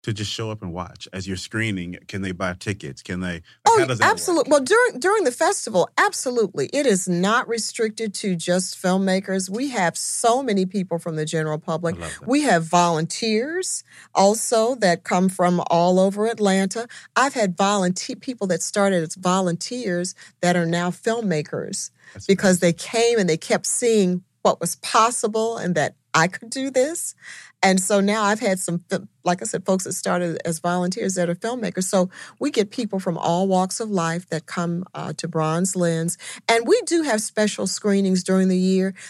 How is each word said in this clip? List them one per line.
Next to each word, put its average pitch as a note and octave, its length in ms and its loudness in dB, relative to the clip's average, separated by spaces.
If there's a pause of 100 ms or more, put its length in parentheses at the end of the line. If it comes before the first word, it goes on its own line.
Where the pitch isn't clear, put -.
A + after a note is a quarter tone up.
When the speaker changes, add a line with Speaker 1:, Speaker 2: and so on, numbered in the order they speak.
Speaker 1:
to A#2 100 -4
just G2+ 180 -6
show A2+ 180 -6
up G#2+ 120 -10
and F2+ 100 -8
watch? E2 400 -12
As F#2 160 -10
you're F#2+ 80 -4
screening, F#2 600 -6 (100)
can G2+ 140 -8
they F#2+ 100 -4
buy F2+ 220 -4
tickets? F2+ 500 -8
Can F#2 160 -6
they, F2+ 140 -4
like, E2 100 -12 (240)
Speaker 2:
Oh, A4+ 140 4
Speaker 1:
how E4+ 40 2
does B2 140 -4
that - 60 2
work? F#4+ 80 4
Speaker 2:
absolute-, E4+ 340 -2
well, C#4+ 140 4
during, G#4 380 2
during G4 260 2
the B3 60 2
festival, A#3 680 0
absolutely. B3 760 0
It C#4+ 140 0
is G3 240 2
not G3 400 0
restricted A3 680 -4
to F#3+ 220 -2
just F3+ 440 -2
filmmakers. F#3+ 680 0
We A#3+ 220 -4
have F#3+ 260 0
so - 440 0
many G3+ 240 2
people F#3 340 -4
from E3 180 -6
the D#3 80 -4
general D#3 340 -2
public. E3 380 -4
Speaker 1:
I - 20 -14
love - 220 -10
that. - 80 -10
Speaker 2:
We C#4+ 140 2
have F3+ 200 4
volunteers F3+ 1200 0 (300)
also A3 600 4
that F3+ 280 2
come F#3+ 260 2
from F3+ 380 2
all F3 320 4
over G3 280 2
Atlanta. G#3 600 0 (280)
I've C4 180 4
had G3+ 240 0
volunteer, G3 580 0
people A#3 320 -6
that E3+ 140 0
started G3 420 2
as D#3 120 -8
volunteers F3+ 1000 -2 (260)
that F3 140 2
are F3 100 2
now F3 260 0
filmmakers F3+ 1000 -4 (220)
Speaker 1:
That's G2+ 120 -16
Speaker 2:
because F#3 360 4
Speaker 1:
amazing. F3+ 60 4
Speaker 2:
they E3+ 60 4
came A#3 460 0
and F3+ 100 2
they D#3+ 80 2
kept - 280 -2
seeing G3 580 2 (180)
what - 200 2
was F3 160 -4
possible A3+ 800 0
and F3 180 -2
that D3 200 0 (180)
I E3 140 4
could A3+ 220 -10
do C4+ 220 -6
this. C4+ 420 0 (480)
And F#3+ 180 4
so G3+ 200 2
now G#3 240 2
I've G#3 160 2
had G3+ 200 0
some, F3 200 -4 (100)
fil-, - 180 -4 (160)
like F3 180 0
I A3 40 -8
said, F#3 200 -6
folks F#3+ 180 0
that - 100 -6
started F3+ 520 -2
as E3 140 -2
volunteers F3+ 560 -2
that F3 140 0
are F3 60 -2
filmmakers. A3 480 -4
So F#3 260 0 (300)
we D4 120 -2
get G#3 200 0
people G#3 280 -4
from F3+ 180 -4
all F3 300 2
walks F#3 340 0
of A3 100 -4
life E3+ 380 -2
that D#3 160 -6
come, F3 480 -4
uh, D#3 240 -10
to - 100 -8
Bronze E3 480 -2
Lens. E3+ 420 0 (300)
And A#3 200 2
we A4 160 6
do E4 200 0
have A3+ 180 0
special G#3 460 -2
screenings F#3+ 560 2
during F#3+ 240 4
the F#3 100 2
year. F#3 360 2 (160)